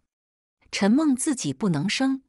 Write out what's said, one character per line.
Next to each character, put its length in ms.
陈 200
梦 260
自 180
己 180
不 160
能 200
生， 400